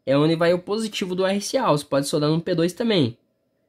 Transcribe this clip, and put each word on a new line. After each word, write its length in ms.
é 100
onde 200
vai 180
o 60
positivo 560
do 100
R 160
C 160
A. 140
Você 120
pode 240
soldar 220
no 100
P 140
dois 200
também. 440